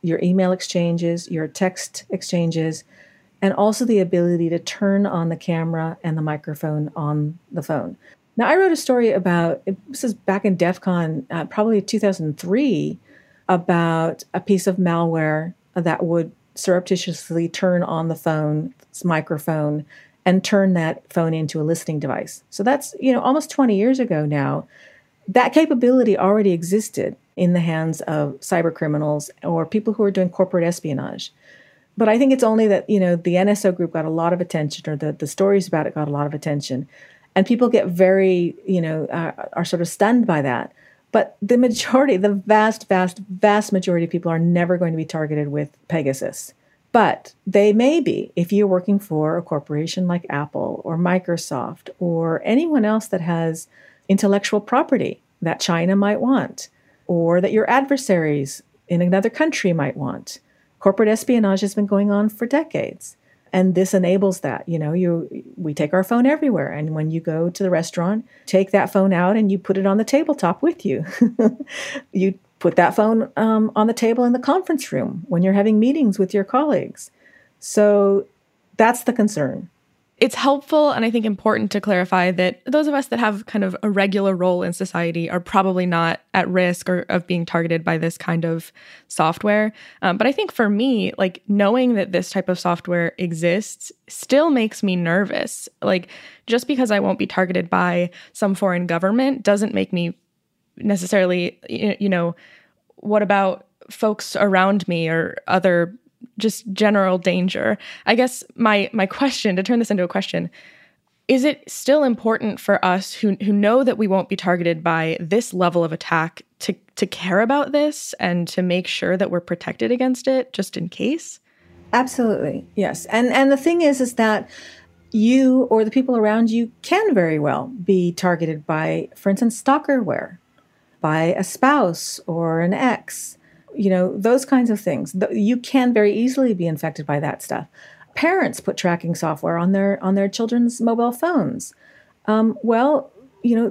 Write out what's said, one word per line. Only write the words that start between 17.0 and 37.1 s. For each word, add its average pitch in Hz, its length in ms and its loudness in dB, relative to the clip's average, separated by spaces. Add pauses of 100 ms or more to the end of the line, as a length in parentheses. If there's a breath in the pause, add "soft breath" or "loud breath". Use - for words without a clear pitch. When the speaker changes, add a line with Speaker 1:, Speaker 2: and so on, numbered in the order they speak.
Speaker 1:
turn 180 320 0
on 165 260 -4
the 160 60 -2
phone's 156 880 -4
microphone 156 800 -2 (400 soft breath)
and 190 180 2
turn 196 300 2
that 165 400 -2
phone 165 220 0
into 160 260 -4
a - 20 -2
listening 160 360 -2
device. 131 500 -6
So - 140 -8
that's, 277 360 -2
you 262 140 2
know, 240 80 0
almost 285 300 0
twenty 240 260 2
years 254 240 2
ago 165 240 0
now. 147 420 -2 (640 soft breath)
That 247 240 4
capability 254 640 4
already 202 360 4
existed 175 640 -2 (200)
in 180 160 4
the 175 80 2
hands 160 420 -2
of 151 380 -4
cyber 165 320 0
criminals 151 580 -2 (120)
or 165 240 -2
people 214 260 -2
who 220 100 -2
are 202 80 2
doing 185 200 0
corporate 180 340 0
espionage. - 680 -6 (640 soft breath)
But 214 120 2
I 220 100 4
think 269 140 4
it's 262 100 2
only 220 260 4
that, 196 220 0
you 202 100 2
know, 175 160 2
the 170 200 0
N 190 120 2
S 208 160 0
O 185 80 2
group 180 200 -4
got 160 120 -4
a 156 60 -4
lot 165 220 0
of 180 80 0
attention, 156 500 -4
or 151 60 -4
the, 151 160 -4
the 147 140 -8
stories 190 420 2
about 156 180 0
it - 80 -8
got 151 140 -4
a 143 40 -4
lot 143 140 -2
of 147 80 -6
attention. 147 540 -6 (480 soft breath)